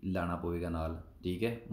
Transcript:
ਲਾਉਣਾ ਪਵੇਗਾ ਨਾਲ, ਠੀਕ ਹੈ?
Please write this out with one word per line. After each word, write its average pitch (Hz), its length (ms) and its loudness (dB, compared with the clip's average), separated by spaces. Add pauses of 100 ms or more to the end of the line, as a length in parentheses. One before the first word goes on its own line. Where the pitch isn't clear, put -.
ਲਾਉਣਾ 90 320 2
ਪਵੇਗਾ 85 340 0
ਨਾਲ, 82 340 0 (200)
ਠੀਕ 90 200 0
ਹੈ? 117 180 0 (100)